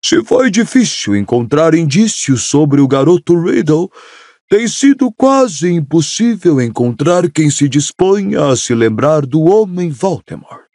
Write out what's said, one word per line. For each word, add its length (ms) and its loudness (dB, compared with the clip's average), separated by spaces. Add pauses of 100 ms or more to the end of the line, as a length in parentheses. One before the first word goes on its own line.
Se 200 -2
foi 280 0
difícil 640 -2
encontrar 580 0
indícios 720 0
sobre 380 2
o 60 4
garoto 520 2
Riddle, 520 -2 (580)
tem 180 2
sido 440 2
quase 600 0
impossível 880 0
encontrar 720 -2
quem 180 0
se 200 0
disponha 760 0
a 100 0
se 160 -4
lembrar 520 0
do 180 0
homem 480 0
Voldemort. 840 -8